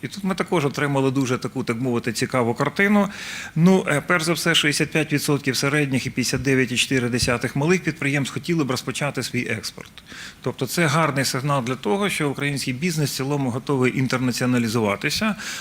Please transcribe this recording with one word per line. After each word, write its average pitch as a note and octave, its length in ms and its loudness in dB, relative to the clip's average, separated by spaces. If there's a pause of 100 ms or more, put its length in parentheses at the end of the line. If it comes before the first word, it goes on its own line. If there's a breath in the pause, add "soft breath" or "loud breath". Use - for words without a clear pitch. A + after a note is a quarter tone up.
І C#3 60 -6
тут - 160 -10
ми F#3+ 120 0
також F3+ 300 0
отримали C3+ 460 0
дуже B2+ 260 0
таку, B2 260 -6
так A#2 180 -4
мовити, A#2+ 320 -2
цікаву A#2+ 400 0
картину. G3+ 560 2 (460 loud breath)
Ну, F#3 320 6
е, C#3+ 200 2
перш F3 160 2
за E3 100 2
все, E3 220 2
шістдесят D3+ 360 2
п'ять D3+ 220 0
відсотків C3+ 440 0
середніх C#3 480 2
і C3 40 -6
п'ятдесят B2+ 320 -2
дев'ять C3 300 4
і A#2+ 60 -2
чотири B2 320 2
десятих A#2+ 460 0
малих E3+ 280 2
підприємств C#3 500 -2
хотіли E3 300 0
б B2+ 80 0
розпочати C3 520 -4
свій B2 260 -4
експорт. - 420 -8 (500 loud breath)
Тобто - 260 -4
це F3 180 0
гарний C#3+ 400 2
сигнал C#3 380 0
для B2 120 -2
того, G3+ 340 0
що D3 200 -2
український C#3 440 -4
бізнес D#3 380 -2
в - 40 -6
цілому C3+ 340 -2
готовий B2+ 500 0
інтернаціоналізуватися, B2 1400 0 (260 loud breath)